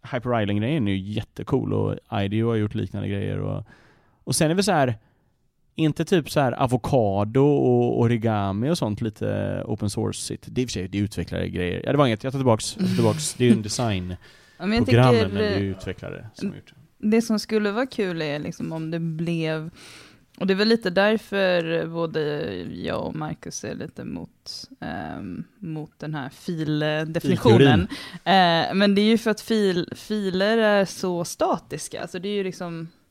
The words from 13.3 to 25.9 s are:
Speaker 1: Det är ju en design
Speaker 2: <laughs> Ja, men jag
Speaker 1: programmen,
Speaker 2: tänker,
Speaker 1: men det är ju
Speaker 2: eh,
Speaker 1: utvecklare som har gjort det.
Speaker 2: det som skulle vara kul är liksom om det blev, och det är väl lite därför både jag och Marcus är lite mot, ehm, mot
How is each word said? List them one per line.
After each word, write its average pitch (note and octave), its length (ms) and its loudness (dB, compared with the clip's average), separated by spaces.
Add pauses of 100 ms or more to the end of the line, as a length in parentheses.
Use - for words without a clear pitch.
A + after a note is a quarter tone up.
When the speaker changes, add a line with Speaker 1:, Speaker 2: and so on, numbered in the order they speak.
Speaker 1:
Det B2 100 0
är B2 40 6
ju A#2 60 8
en G#2+ 80 0
design G2 540 -4 (200)
Speaker 2:
<laughs> - 220 -20
Ja, F3+ 80 -6
men G#3+ 120 0
jag - 80 2
Speaker 1:
programmen, B2 280 6
Speaker 2:
tänker, A3+ 140 4
Speaker 1:
men - 140 -2
det G#3 60 0
är G3 120 0
ju G2 100 0
Speaker 2:
eh, F#2+ 60 -6
Speaker 1:
utvecklare F#2 580 -10
som - 140 -8
har F#2+ 80 -10
gjort - 160 -20 (260)
det. G#3+ 180 -2
Speaker 2:
det A#3 60 4
som A3+ 160 0
skulle G#3 340 0
vara A#3+ 140 -2
kul F3+ 360 -4
är D3+ 160 -4
liksom D#3+ 340 -8
om D#3+ 180 -6
det E3 100 -4
blev, D#3+ 680 -4 (680)
och G3 80 -2
det F#3+ 60 4
är F#3+ 40 4
väl G#3+ 120 2
lite A3+ 220 2
därför F3+ 960 0
både D#3 680 -4 (220)
jag - 320 -4
och - 100 -6
Marcus D#3 480 -10
är G#2 100 -8
lite - 300 -12
mot, - 260 -12 (500)
ehm, F2 640 -10 (140)
mot D#3 400 -10